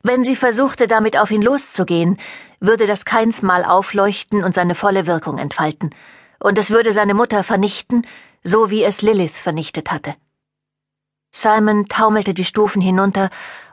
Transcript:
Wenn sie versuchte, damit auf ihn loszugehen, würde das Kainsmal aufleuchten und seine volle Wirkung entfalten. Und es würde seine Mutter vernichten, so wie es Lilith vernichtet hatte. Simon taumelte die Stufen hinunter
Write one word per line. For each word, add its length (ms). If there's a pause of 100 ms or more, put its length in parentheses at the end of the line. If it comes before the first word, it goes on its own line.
Wenn 220
sie 140
versuchte, 500
damit 300
auf 120
ihn 120
loszugehen, 760 (440)
würde 260
das 160
Kainsmal 600
aufleuchten 800
und 100
seine 200
volle 300
Wirkung 320
entfalten. 560 (460)
Und 180
es 140
würde 220
seine 200
Mutter 300
vernichten, 640 (340)
so 280
wie 160
es 160
Lilith 320
vernichtet 580
hatte. 240 (1120)
Simon 600
taumelte 440
die 120
Stufen 360
hinunter 480 (440)